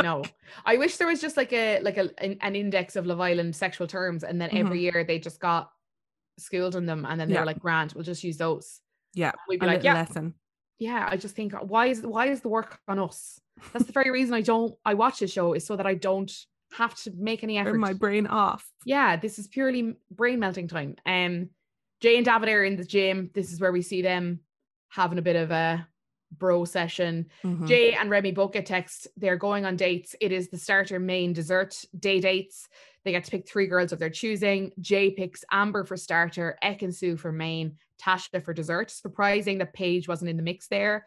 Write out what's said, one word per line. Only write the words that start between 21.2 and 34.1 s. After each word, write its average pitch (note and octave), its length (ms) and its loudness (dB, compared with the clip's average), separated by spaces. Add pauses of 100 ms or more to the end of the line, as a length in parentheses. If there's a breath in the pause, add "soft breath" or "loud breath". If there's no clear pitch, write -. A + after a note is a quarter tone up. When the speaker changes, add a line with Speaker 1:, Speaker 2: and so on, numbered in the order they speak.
Speaker 1:
Jay A#3 160 8
and A#3+ 100 2
David A3+ 220 4
are G#3 160 6
in G3 100 2
the F3+ 100 -4
gym. F#3+ 500 2
This F3 180 -4
is E3+ 80 -10
where F#3+ 100 4
we F3+ 120 2
see F3+ 200 -2
them F3+ 380 0 (480)
having F3+ 300 0
a E3+ 40 0
bit E3+ 140 4
of E3 160 0
a E3 340 0 (500)
bro F3 280 2
session. E3+ 640 -2 (180 soft breath)
Speaker 2:
Mm-hmm. E3+ 220 -2
Speaker 1:
Jay A#3 260 6
and G#3 180 -2
Remy G3+ 220 2
both G3 200 2
get G3 140 -4
text. F3+ 400 -6 (100)
They're F#3 200 0
going G3+ 280 -2
on F#3 120 -2
dates. F3+ 440 0
It G3 120 0
is F3+ 160 -2
the F3+ 100 -12
starter, G3 400 2
main, F3+ 340 0
dessert F#3 520 -2 (120)
day G3 220 2
dates. F#3+ 500 0 (360 soft breath)
They F#3+ 80 0
get F3 120 0
to - 60 -18
pick F#3 180 -6
three G3 200 0
girls F3+ 240 2
of E3 80 -6
their E3 100 -2